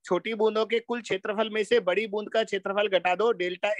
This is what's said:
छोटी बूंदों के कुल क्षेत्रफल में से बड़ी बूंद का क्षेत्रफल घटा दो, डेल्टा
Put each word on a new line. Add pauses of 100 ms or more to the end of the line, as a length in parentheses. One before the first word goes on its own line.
छोटी
बूंदों
के
कुल
क्षेत्रफल
में
से
बड़ी
बूंद
का
क्षेत्रफल
घटा
दो,
डेल्टा